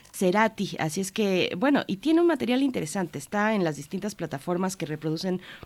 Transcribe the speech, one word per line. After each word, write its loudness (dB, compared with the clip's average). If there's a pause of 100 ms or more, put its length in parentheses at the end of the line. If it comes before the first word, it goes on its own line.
(120)
Cerati. 2
Así -2
es -4
que, 2
bueno, 2
y -2
tiene 4
un 6
material 2
interesante, -2
está 0
en 2
las 0
distintas -6
plataformas -4
que -8
reproducen -4 (260)